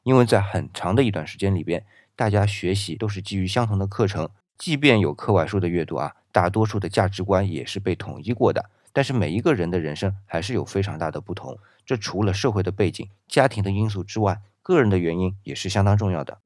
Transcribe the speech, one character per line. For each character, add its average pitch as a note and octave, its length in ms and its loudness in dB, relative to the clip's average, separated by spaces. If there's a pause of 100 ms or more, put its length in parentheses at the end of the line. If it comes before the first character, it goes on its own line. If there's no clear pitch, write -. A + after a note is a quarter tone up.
因 C3 160 6
为 B2 80 8
在 A2 160 4
很 F2+ 320 -2
长 F#2 220 -2
的 C#3 80 4
一 A2 80 2
段 D#2 160 -6
时 - 100 -16
间 G2 160 2
里 E2 100 0
边， E2 220 -4 (300)
大 A2+ 120 0
家 G2+ 160 4
学 G2 300 0
习 G2+ 220 -4
都 A2 120 -4
是 G2 140 -6
基 G2 160 -6
于 F#2 80 0
相 A#2 220 0
同 G#2 100 0
的 G2 80 0
课 G2 220 0
程， D#2+ 200 -4 (300)
即 D#3+ 180 -2
便 C#3 240 6
有 D2+ 140 2
课 - 180 -4
外 E2+ 140 4
书 G2 140 -2
的 E2+ 80 0
阅 E2+ 180 0
读 D2+ 120 -6
啊， C#2 180 -6 (160)
大 F2 180 4
多 A2 160 2
数 G#2+ 140 -4
的 F2 100 -4
价 G2 180 2
值 F#2+ 160 -6
观 F#2+ 260 2
也 D#2 160 -6
是 - 140 -8
被 F#2+ 160 -2
统 C#2 260 -12
一 G#2 120 -4
过 A2 200 2
的。 - 160 -4 (220)
但 C#3 140 2
是 C#3 80 -6
每 G2 180 0
一 G2+ 80 0
个 D#3+ 140 2
人 F2 160 0
的 F2 100 -2
人 D2+ 160 -6
生 G2 200 -2 (100)
还 E2 160 -6
是 A2 120 -6
有 D#2 120 -2
非 G2 160 -4
常 F2 160 -4
大 D#2+ 120 -4
的 D2 120 -8
不 - 120 -12
同， - 240 -12 (280)
这 C3+ 100 -2
除 G2+ 280 -4
了 F#2+ 100 2
社 A#2 180 0
会 G2+ 100 0
的 F2 100 -2
背 F#2 200 0
景、 G#2+ 160 -12 (200)
家 C3+ 200 2
庭 G2+ 160 -2
的 G2 80 -2
因 G#2+ 180 0
素 G2 140 -6
之 G#2 160 -8
外， G2 220 0 (200)
个 F3 200 4
人 G#2+ 80 6
的 F#2+ 80 4
原 E2+ 200 0
因 F#2 260 -2
也 - 120 -10
是 - 140 -6
相 G2 160 2
当 G2+ 120 6
重 G#2 140 2
要 D2+ 120 -2
的。 - 220 -12